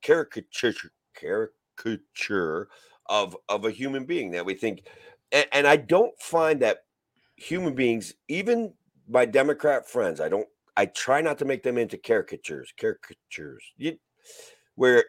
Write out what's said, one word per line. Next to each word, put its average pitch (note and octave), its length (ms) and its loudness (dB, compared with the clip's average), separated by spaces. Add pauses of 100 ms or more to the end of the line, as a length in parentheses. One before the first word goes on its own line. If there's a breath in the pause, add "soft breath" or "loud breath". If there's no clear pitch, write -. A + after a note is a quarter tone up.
caricature, C#3 720 0 (420)
caricature G2 1500 -6 (380 soft breath)
of, G2 280 -2 (140)
of G#2 160 -2
a A2 60 0
human C3 340 -6
being C3 260 -4
that F2 140 -4
we F#2+ 80 -2
think," G#2 300 -6 (500 loud breath)
a-, C#3+ 200 2
and C#3+ 140 4
I D3 80 8
don't E3 440 2
find D#3 420 0
that A2 180 2 (560)
human E3 400 -4
beings, A#2 380 0 (160)
even G3+ 440 -2 (360)
my B2 160 4
Democrat C#3 640 2
friends, F2 340 -2
I D#2 80 -4
don't, G2 180 -2 (300)
I G2+ 80 4
try - 360 0
not D3+ 180 -2
to C#3+ 60 -2
make C3+ 180 -2
them B2 140 -2
into G#2+ 200 -2
caricatures, E2 800 -4
caricatures, - 840 -10 (120)
you, D#3+ 220 -8 (800 loud breath)
where B2 320 6